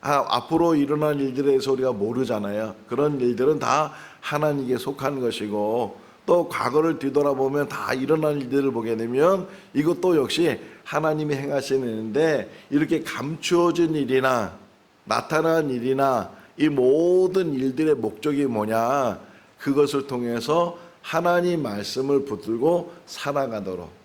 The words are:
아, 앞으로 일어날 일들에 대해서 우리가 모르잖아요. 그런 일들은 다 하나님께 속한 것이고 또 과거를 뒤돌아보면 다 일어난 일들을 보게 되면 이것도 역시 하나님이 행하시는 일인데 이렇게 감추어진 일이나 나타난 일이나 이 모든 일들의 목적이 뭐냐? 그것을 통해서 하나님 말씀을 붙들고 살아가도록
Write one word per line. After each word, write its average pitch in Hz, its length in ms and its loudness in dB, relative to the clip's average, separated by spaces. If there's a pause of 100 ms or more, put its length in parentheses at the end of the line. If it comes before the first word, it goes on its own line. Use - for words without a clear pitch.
아, 139 280 2
앞으로 160 460 2
일어날 147 440 0
일들에 135 280 0
대해서 131 260 2
우리가 131 180 0
모르잖아요. 107 800 -2 (140)
그런 143 320 0
일들은 127 400 2
다 135 320 0 (300)
하나님께 143 560 0
속한 135 420 -4
것이고 107 760 -2 (280)
또 175 220 4
과거를 151 520 0
뒤돌아보면 139 680 0
다 - 260 -4
일어난 147 460 0
일들을 135 320 0
보게 113 240 -2
되면 143 520 2 (260)
이것도 170 420 2
역시 147 420 0 (280)
하나님이 151 500 -2
행하시는 135 500 -2
일인데 113 640 -2 (200)
이렇게 151 320 0
감추어진 165 920 0
일이나 127 640 0 (460)
나타난 156 680 0
일이나 131 640 0 (240)
이 151 140 2
모든 170 840 4
일들의 135 420 2
목적이 139 500 -2
뭐냐? 113 760 0 (380)
그것을 139 500 2
통해서 127 680 -2 (240)
하나님 175 640 0
말씀을 127 600 -2
붙들고 123 680 -2 (120)
살아가도록 107 1000 -6